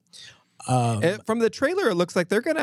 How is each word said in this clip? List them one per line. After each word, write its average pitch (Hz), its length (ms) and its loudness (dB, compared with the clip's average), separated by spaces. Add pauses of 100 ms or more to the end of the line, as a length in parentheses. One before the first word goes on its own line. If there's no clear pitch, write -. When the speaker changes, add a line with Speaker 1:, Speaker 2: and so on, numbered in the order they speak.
(680)
Speaker 1:
Um, 120 360 2
Speaker 2:
It, 196 240 0
from 220 140 0
the 226 100 2
trailer, 339 400 0
it 190 40 0
looks 175 220 0
like 175 120 0
they're 202 120 2
gonna 214 220 0